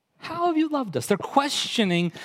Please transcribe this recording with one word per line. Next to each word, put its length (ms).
How 300
have 100
you 120
loved 260
us? 100
They're 120
questioning 920